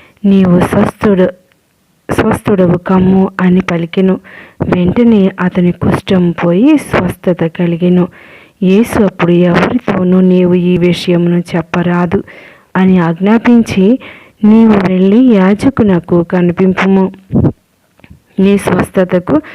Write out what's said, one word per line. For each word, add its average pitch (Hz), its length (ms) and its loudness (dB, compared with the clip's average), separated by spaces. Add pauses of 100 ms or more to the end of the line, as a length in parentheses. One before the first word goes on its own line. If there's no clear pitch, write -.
(240)
నీవు 185 360 2
స్వస్థుడు-, 185 720 -2 (800)
స్వస్థుడవు 185 680 -2
కమ్ము" 190 520 0 (100)
అని 185 200 2
పలికెను. 185 600 -2 (540)
వెంటనే 190 560 2 (100)
అతని 180 320 -2
కుష్ఠం 180 580 -2
పోయి 196 480 0
స్వస్థత 180 680 -4
కలిగెను. 175 640 -2 (540)
యేసు 202 400 0
అప్పుడు 175 300 -2
ఎవరితోనూ, 180 880 0
"నీవు 180 340 2
ఈ 180 220 0
విషయమును 175 640 0 (140)
చెప్పరాదు" 175 680 -2 (540)
అని 185 220 2
ఆజ్ఞాపించి, 208 1000 0 (460)
"నీవు 220 280 4
వెళ్ళి 196 600 2
యాజకునకు 196 880 0
కనిపింపుము, 190 880 0 (1300)
నీ 196 180 2
స్వస్థతకు 185 840 -2 (140)